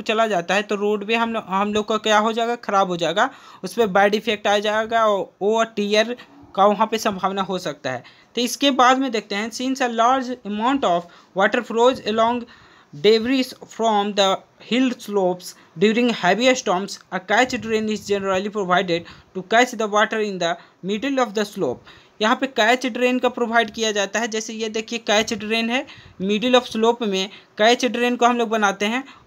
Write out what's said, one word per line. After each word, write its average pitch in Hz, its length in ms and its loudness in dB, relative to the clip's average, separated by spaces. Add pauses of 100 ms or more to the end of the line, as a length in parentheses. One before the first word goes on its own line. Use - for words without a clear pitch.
चला 220 240 0
जाता 185 280 -2
है 208 80 2
तो 208 140 -4
रोडवे 208 400 -2
हम 233 160 -2
लो-, 220 120 -6
हम 202 300 -2
लोग 214 140 -2
का 220 100 0
क्या 214 200 2
हो 220 140 2
जाएगा, 233 240 -2
ख़राब 196 320 0
हो 180 80 -4
जाएगा, 175 340 0 (340)
उस - 100 -10
पर 226 140 2
बैड 196 260 4
इफेक्ट 214 320 -4
आ 208 140 2
जाएगा 220 460 0
और, 202 240 0 (120)
और 220 240 2
टीयर 220 500 0 (380)
का 196 120 6
वहाँ 208 200 4
पे 220 120 -4
संभावना 196 440 -2
हो 185 180 -4
सकता 147 300 -6
है। 127 120 -8 (340)
तो 226 40 -2
इसके 262 320 0
बाद 262 260 6
में 269 120 -2
देखते 202 240 -6
हैं, 220 160 -4
since 262 300 -6
a 254 100 0
large 240 400 2 (160)
amount 240 400 -2
of 175 180 0 (320)
water 208 260 2
flows 233 440 2
along 226 360 0 (520)
debris 226 580 2 (160)
from 208 460 -2
the 196 140 2 (340)
hill 254 360 0
slopes 185 560 -2 (240)
during 220 320 2 (120)
heavy 226 320 4
storms, 196 440 -4 (140)
a 180 100 -6
catch 247 380 0
drain 220 300 -2
is 202 160 -6
generally 196 440 -2
provided 180 640 -2 (200)
to 185 100 -8
catch 247 280 2
the 214 160 -4
water 214 320 0
in 196 180 -4
the 170 180 -2 (260)
middle 220 380 -2
of 214 140 -2
the 214 120 -2
slope। 160 500 -6 (240)
यहाँ 226 160 2
पे 262 120 -4
कैच 247 380 2
ड्रेन 247 320 0
का 247 100 0
प्रोवाइड 233 420 0
किया 220 220 -4
जाता 202 280 -2
है। 233 80 -4
जैसे 220 240 -6
ये 220 160 -6
देखिए 220 320 -6
कैच 220 340 0
ड्रेन 220 360 -4
है, 262 140 -2 (380)
middle 214 380 2
of 247 60 -12
slope 226 360 0
में 196 260 -2 (300)
कैच 240 280 4
ड्रेन 240 300 0
को 240 100 2
हम 240 120 4
लोग 233 100 0
बनाते 208 380 0
हैं 247 160 -2 (240)